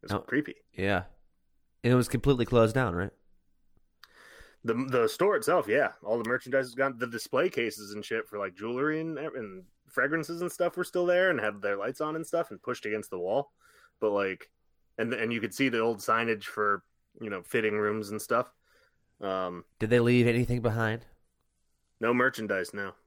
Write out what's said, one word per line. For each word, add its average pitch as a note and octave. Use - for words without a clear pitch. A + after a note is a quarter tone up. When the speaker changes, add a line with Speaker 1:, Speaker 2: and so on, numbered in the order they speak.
Speaker 1:
It's G2
Speaker 2:
Oh. G2+
Speaker 1:
creepy. -
Speaker 2:
Yeah. F#2+
And A#2+
it B2+
was B2
completely B2
closed A2+
down, A#2
right? F#2
Speaker 1:
The, A2+
the B2
store G3
itself, D3+
yeah. A#2+
All A2
the A2+
merchandise B2+
is A#2
gone. C3+
The B2
display B2+
cases G#2+
and G#2
shit A2+
for, G#2
like, F#2+
jewelry B2+
and, D#3+
and C3+
fragrances D#3+
and F3
stuff F3
were F3+
still F3+
there F3+
and D3+
had G#2
their G2+
lights A2
on D#3
and D#3+
stuff -
and F#2+
pushed B2
against G#2+
the F#2
wall. G#2
But, G#2+
like, G2
and, A#2
and A2+
you A2+
could G#2+
see C3+
the A#2
old A2+
signage A2+
for, G2+
you A2
know, F#2+
fitting G#2+
rooms G#2+
and G#2+
stuff. A#2+
Um, F#2
Speaker 2:
Did A2
they A#2+
leave A#2+
anything A#2+
behind? A2+
Speaker 1:
No A#2
merchandise, A2
no. G2